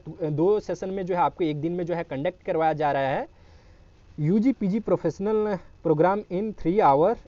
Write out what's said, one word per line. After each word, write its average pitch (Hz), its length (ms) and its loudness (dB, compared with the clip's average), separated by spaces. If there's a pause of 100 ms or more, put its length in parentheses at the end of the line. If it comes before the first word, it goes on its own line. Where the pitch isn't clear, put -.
(320)
दो 180 280 2
session 190 300 -6
में 190 160 -6
जो 180 100 -4
है 175 60 0
आपको 147 220 0
एक 151 180 -2
दिन 170 100 -2
में 175 140 -4
जो 170 80 -4
है 170 100 -2
कंडक्ट 151 400 -6
करवाया 160 300 0
जा 147 180 0
रहा 135 160 0
है। 190 320 -4 (800)
"यूजी 208 320 2
पीजी 208 280 -2
professional 202 800 -2 (300)
program 165 300 4 (140)
in 196 220 -4
three 180 260 0
hour 165 360 4 (120)